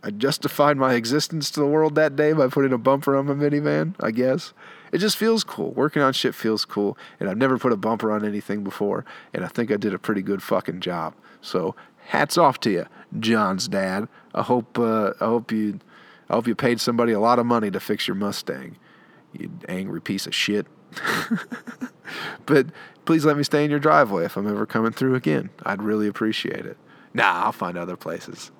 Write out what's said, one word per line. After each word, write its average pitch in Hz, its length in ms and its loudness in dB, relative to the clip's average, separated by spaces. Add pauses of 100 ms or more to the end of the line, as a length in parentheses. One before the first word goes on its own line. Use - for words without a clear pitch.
I 107 100 -8
justified 139 640 2
my 131 160 4
existence 135 580 -2
to - 80 -6
the 143 80 2
world 156 280 2
that 151 200 2
day 151 160 4
by 147 160 4
putting 135 240 2
a 127 60 2
bumper 139 400 2
on 139 80 0
my 143 80 0
minivan, 147 680 0
I - 120 -2
guess. 240 420 0 (380)
It - 80 -2
just 208 180 0
feels 226 260 2
cool. - 280 -6
Working 151 300 0
on 135 120 4
shit - 220 0
feels 110 300 -2
cool, 101 320 -2 (220)
and 98 100 -4
I've 95 80 -4
never 131 200 2
put 127 140 0
a 107 60 2
bumper 107 340 -2
on 107 140 -2
anything 104 380 -4
before, 98 420 -4 (280)
and 92 120 -4
I - 20 -8
think 113 240 -2
I 104 60 2
did 101 160 -2
a 90 60 -6
pretty 101 220 -2
good 98 220 -2
fucking 92 380 -2
job. 82 320 -6 (280)
So, 90 340 -4 (320)
hats - 300 2
off 151 240 6
to 117 100 0
you, 87 140 0 (340)
John's 110 480 0
dad. 95 400 -2 (280)
I 101 60 -2
hope, 117 360 0
uh, 113 420 2
I 98 60 0
hope 113 260 -2
you, 107 280 -2 (500)
I - 40 0
hope 113 140 0
you 110 80 0
paid 120 240 0
somebody 117 340 2
a 101 60 2
lot 120 200 4
of 120 60 0
money 113 260 2
to 95 80 -4
fix - 280 -4
your 98 80 -2
Mustang, 98 600 -6 (560)
you - 180 -12 (160)
angry 95 340 -6
piece - 260 -6
of - 80 -6
shit. 104 320 0 (240)
<laughs> - 460 -4 (1080)
But 139 220 6 (380)
please 156 200 2
let 147 120 4
me 147 60 2
stay 147 200 2
in 151 80 0
your 147 80 2
driveway 143 460 4
if - 120 -6
I'm 98 100 -4
ever 104 180 -2
coming 113 260 0
through 131 240 2
again. 143 340 0 (140)
I'd 101 180 -4
really 107 260 0
appreciate - 580 -2
it. - 120 -12 (360)
Nah, 95 320 2
I'll 107 60 0
find 87 260 -6
other 87 180 -6
places. - 640 -12